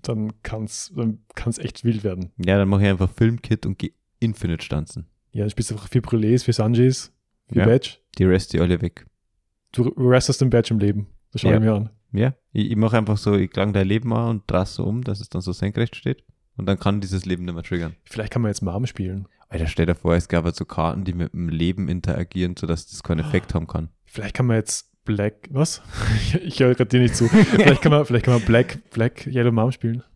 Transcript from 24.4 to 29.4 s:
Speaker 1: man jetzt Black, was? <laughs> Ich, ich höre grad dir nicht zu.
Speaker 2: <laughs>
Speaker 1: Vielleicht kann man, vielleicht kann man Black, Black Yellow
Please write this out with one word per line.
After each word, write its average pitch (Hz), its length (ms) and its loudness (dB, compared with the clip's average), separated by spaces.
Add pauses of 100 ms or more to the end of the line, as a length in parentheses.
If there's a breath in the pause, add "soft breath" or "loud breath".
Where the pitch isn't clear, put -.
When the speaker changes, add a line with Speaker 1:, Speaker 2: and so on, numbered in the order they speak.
Speaker 1:
man 113 100 2
jetzt - 320 -6 (160)
Black, 104 460 -4
was? 143 320 -2 (180)
<laughs> 107 140 0
Ich, - 200 -2
ich - 240 -6
höre 127 140 6
grad 123 180 0
dir 123 80 4
nicht 123 160 4
zu. 117 120 2
Speaker 2:
<laughs> - 20 2
Speaker 1:
Vielleicht 185 540 6
kann 156 80 6
man, 147 140 4
vielleicht 123 200 0
kann 127 80 4
man 117 100 2
Black, 120 460 2
Black - 380 -4
Yellow 123 240 0